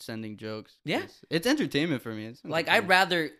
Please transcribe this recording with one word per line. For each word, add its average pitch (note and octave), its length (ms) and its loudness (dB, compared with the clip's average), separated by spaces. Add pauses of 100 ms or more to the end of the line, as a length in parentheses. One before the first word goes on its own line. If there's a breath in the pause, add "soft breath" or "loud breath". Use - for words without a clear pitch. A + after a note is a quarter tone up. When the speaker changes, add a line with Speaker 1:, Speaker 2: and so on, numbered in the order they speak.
Speaker 1:
sending A2 340 -10
jokes. A2 480 -12
Speaker 2:
Yeah. G3+ 200 -2
Speaker 1:
It's, - 160 -20 (100)
it's E3 160 -2
entertainment E3+ 560 0
for A#2 100 -8
me. G#2+ 140 -8
It's A#2 180 -16
Speaker 2:
Like, D#3+ 240 -2
I'd G3+ 160 4
Speaker 1:
entertainment. F3+ 60 -6
Speaker 2:
rather F3+ 500 4